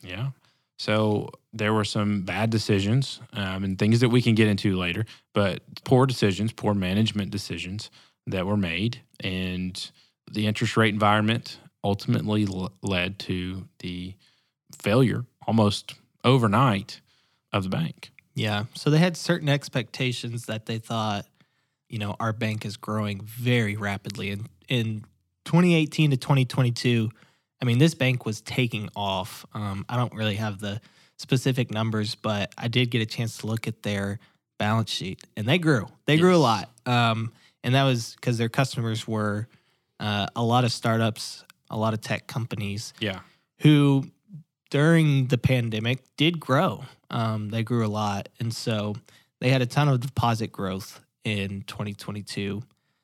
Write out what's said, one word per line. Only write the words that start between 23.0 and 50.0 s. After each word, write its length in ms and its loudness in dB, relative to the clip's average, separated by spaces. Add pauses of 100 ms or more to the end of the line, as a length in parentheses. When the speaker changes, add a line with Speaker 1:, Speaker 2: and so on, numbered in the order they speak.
Speaker 2:
very 560 0
rapidly. 540 -6
In, 160 -8 (220)
in 360 -2 (400)
twenty 300 6
eighteen 360 4
to 60 4
twenty 300 2
twenty-two, 640 2 (500)
I 60 -2
mean, 120 2
this 160 6
bank 300 0
was 160 -4
taking 560 -2
off. 560 -4
Um, 360 -6
I 80 -4
don't 180 -2
really 220 -2
have 220 -4
the 220 -6 (380)
specific 520 0
numbers, 440 -2
but 420 -4
I 120 -4
did 220 0
get 120 0
a 40 -4
chance 320 -6
to 80 -10
look 220 -6
at 140 -10
their 360 -4 (400)
balance 320 0
sheet, 300 -6 (160)
and 100 -4
they 120 4
grew. 280 2 (200)
They 100 4
grew 140 6
a 100 6
Speaker 1:
Yes. 0 -
Speaker 2:
lot. 300 2 (160)
Um, 460 2 (300)
and 120 2
that 100 4
was 360 0
'cause 160 0
their 140 0
customers 560 -2
were, 420 -2 (520)
uh, 260 -2 (100)
a 60 0
lot 220 4
of 80 0
startups, 720 -2 (260)
a 80 -6
lot 160 0
of 80 -6
tech 240 -6
companies 760 -6
Speaker 1:
Yeah. 200 -4 (400)
Speaker 2:
who 500 6 (580)
during 600 4
the 100 2
pandemic 640 0 (120)
did 240 2
grow. 440 0 (240)
Um, 400 -2
they 140 -2
grew 240 0
a 20 0
lot. 400 -2 (100)
And 140 -4
so 440 -4 (440)
they 80 0
had 140 4
a 40 0
ton 220 2
of 120 4